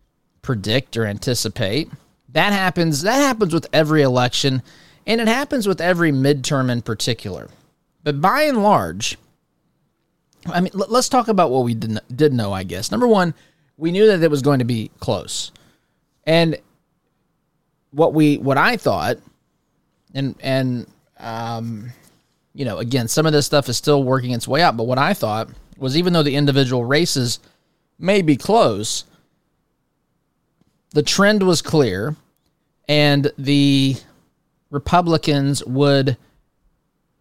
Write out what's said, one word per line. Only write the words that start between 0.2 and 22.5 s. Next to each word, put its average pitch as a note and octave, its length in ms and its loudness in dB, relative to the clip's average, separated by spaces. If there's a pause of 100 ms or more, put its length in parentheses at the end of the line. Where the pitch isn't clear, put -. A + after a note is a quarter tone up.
predict A2+ 560 -4
or A2+ 80 0
anticipate. A2+ 840 -4 (380)
That F3 240 0
happens, E3+ 500 -2
that G#3+ 140 0
happens A3+ 380 0
with D#3+ 180 -2
every D3+ 300 4
election, B2+ 600 0 (440)
and A#3 140 0
it A3 80 0
happens B3+ 380 -2
with F#3 140 0
every E3+ 320 2
midterm C3+ 580 0
in A#2+ 120 -2
particular. G2+ 680 -6 (560)
But D3 160 -4
by A3+ 220 2
and C4 200 0
large, A2 540 0 (1300)
I E3+ 160 -4
mean, F3+ 140 -2
l-, G3 160 -4
let's A#3+ 180 0
talk A#3+ 200 0
about F#3 220 2
what B2+ 140 2
we A#2+ 100 -2
didn't, A2 420 -6
did D3 180 4
know, G#2 180 -2
I F#2+ 120 -6
guess. F#2 260 -8
Number A#3+ 180 0
one, F#3 260 2 (440)
we D#3+ 140 -2
knew G3+ 140 4
that F#3+ 160 4
it E3 80 4
was C#3+ 120 0
going C#3+ 160 2
to B2 80 0
be A2+ 240 -4 (100)
close. - 500 -6 (720)
And E3 340 2 (1300)
what D3 200 2
we, D3+ 240 4
what C3+ 220 0
I A3 180 2
thought, G#2 400 -2 (1000)
and, C3+ 260 -6
and, C3 460 -2 (320)
um, A#2 720 -10 (600)